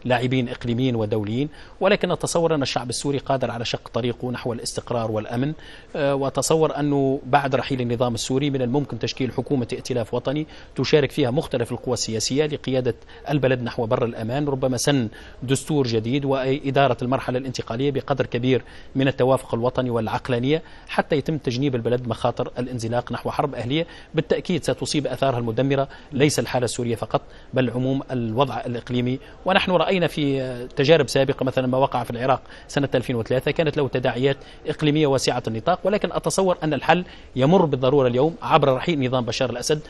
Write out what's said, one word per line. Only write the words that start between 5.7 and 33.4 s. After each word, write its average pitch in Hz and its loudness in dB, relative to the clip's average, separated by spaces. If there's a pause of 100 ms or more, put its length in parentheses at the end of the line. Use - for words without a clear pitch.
آه، 143 0
وأتصور 139 2
أنه 143 2
بعد 135 2
رحيل 127 -2
النظام 120 0
السوري 131 0
من 135 -2
الممكن 123 -2
تشكيل 123 -4
حكومة 127 -2
ائتلاف 123 -4
وطني 139 -2 (300)
تشارك 147 4
فيها 131 0
مختلف 123 -2
القوى 120 -4
السياسية 127 0
لقيادة 127 -2 (360)
البلد 131 2
نحو 117 -4
بر 127 2
الأمان، 117 -2
ربما 131 0
سن 131 2 (340)
دستور 135 2
جديد 117 0
وإدارة 135 2
المرحلة 127 0
الانتقالية 131 -2
بقدر 135 -2
كبير 123 2 (300)
من 135 2
التوافق 127 2
الوطني 123 0
والعقلانية 120 0 (260)
حتى - 0
يتم 151 -2
تجنيب 131 -2
البلد 120 -2
مخاطر 120 -2
الانزلاق 123 -4
نحو - -6
حرب 139 -2
أهلية 131 -2 (280)
بالتأكيد 156 0
ستصيب 135 -2
أثارها 127 0
المدمرة 135 0 (240)
ليس 143 4
الحالة 123 0
السورية 117 -2
فقط، - -2 (340)
بل 127 2
عموم 131 0
الوضع 120 0
الإقليمي. 123 -2 (260)
ونحن 190 2
رأينا 175 2
في 143 0 (420)
تجارب 143 6
سابقة، 135 2
مثلا 127 0
ما 127 2
وقع 127 2
في - -6
العراق 123 0 (260)
سنة 139 0
ألفين 127 0
وثلاثة، 127 0